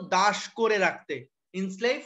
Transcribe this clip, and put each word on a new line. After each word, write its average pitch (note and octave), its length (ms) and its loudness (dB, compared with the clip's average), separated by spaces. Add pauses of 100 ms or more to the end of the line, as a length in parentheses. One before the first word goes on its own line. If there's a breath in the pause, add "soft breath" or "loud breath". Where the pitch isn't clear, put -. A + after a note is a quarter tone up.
(160)
দাস G3 240 4 (200)
করে G#3+ 260 4
রাখতে। D#3 300 -2 (440)
Enslave G3 460 -4